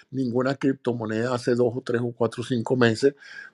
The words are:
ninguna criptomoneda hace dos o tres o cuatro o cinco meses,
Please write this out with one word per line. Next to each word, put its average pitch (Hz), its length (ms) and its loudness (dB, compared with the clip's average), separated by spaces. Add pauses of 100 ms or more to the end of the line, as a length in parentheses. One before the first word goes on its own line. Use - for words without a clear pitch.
(100)
ninguna 131 460 -2
criptomoneda 120 760 -2
hace 123 220 0
dos 120 220 2
o 131 60 -6
tres 120 200 -2
o 120 100 -4
cuatro 117 300 -2
o - 20 -8
cinco 120 300 -2
meses, 123 400 4 (400)